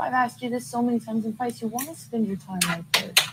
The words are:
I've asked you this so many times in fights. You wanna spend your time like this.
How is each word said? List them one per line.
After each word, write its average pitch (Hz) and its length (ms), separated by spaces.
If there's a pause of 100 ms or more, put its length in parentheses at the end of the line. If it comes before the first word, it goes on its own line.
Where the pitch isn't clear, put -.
I've 247 120
asked 247 280
you 247 80
this 247 180
so 240 140
many 240 180
times 220 240
in 220 100
fights. 240 280
You 226 80
wanna 269 260
spend 226 320
your 190 100
time 185 300
like 170 240
this. - 420